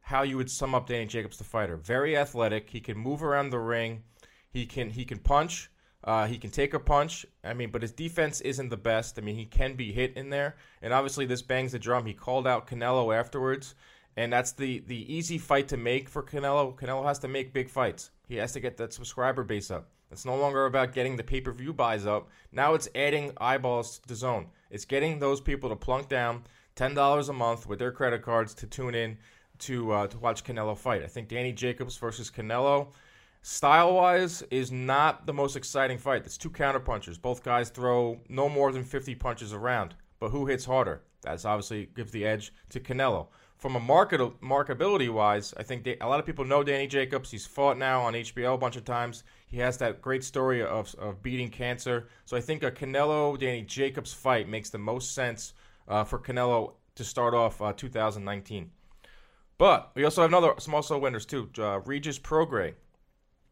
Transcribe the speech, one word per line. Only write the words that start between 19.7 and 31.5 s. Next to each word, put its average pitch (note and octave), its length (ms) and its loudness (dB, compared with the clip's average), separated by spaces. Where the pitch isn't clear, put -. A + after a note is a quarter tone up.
up. F2 200 -8
It's - 140 -16
no B2+ 100 -2
longer C#3 320 2
about B2+ 260 2
getting B2+ 220 0
the A2+ 80 -6
pay-per-view C3 500 -6
buys A2+ 320 0
up. G#2 240 0
Now C#3+ 240 4
it's D#3 220 -2
adding C#3+ 420 0
eyeballs B2 640 0
to B2 140 -14
dazn. A2+ 320 -2
It's G#2 140 -12
getting D3 360 0
those C#3 200 2
people C3+ 280 -2
to A2 80 -2
plunk C3+ 320 -2
down A#2+ 340 0
ten C3 200 0
dollars C#3+ 340 4
a C#3+ 40 -4
month A#2 360 0
with G2 100 -6
their B2 140 -4
credit A#2+ 300 0
cards A2+ 320 0
to - 120 -12
tune B2 300 -6
in A2 220 -4
to, A#2 320 -2
uh, G#2 160 2
to A#2 100 -10
watch A2+ 240 0
Canelo G#2+ 340 -4
fight. G#2 280 -2
I - 20 -10
think G#2+ 220 -10
Danny B2 240 -4